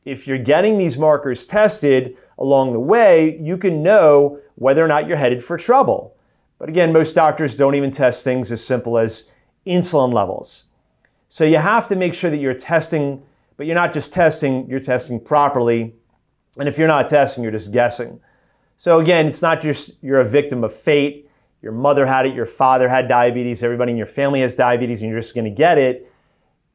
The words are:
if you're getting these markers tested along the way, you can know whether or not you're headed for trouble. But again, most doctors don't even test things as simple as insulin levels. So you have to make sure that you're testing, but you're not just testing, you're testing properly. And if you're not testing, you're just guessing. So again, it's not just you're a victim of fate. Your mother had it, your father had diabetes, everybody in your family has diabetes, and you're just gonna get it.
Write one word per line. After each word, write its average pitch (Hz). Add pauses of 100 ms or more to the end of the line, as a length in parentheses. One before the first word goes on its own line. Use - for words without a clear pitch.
if 135
you're 135
getting 170
these 165
markers 147
tested 147 (220)
along 135
the 113
way, 165
you 165
can 170
know 147 (160)
whether 139
or 160
not 151
you're 165
headed 123
for 170
trouble. 226 (420)
But -
again, 165
most 160
doctors 151
don't 139
even 139
test 131
things 127
as 113
simple 117
as 113 (420)
insulin 165
levels. - (640)
So -
you 156
have 214
to 202
make 180
sure 175
that 151
you're 135
testing, 151 (360)
but 147
you're 165
not 175
just 147
testing, 143
you're 131
testing 127
properly. 120 (640)
And 143
if -
you're 160
not 147
testing, 139
you're 110
just 101
guessing. 120 (580)
So 165
again, 160
it's 143
not 165
just 151 (100)
you're 135
a 120
victim 131
of 110
fate. 143 (320)
Your 110
mother 139
had 131
it, 131
your 117
father 127
had 127
diabetes, 123
everybody 120
in 117
your 104
family 139
has 123
diabetes, 120
and 110
you're 113
just 113
gonna 113
get 151
it. 127 (640)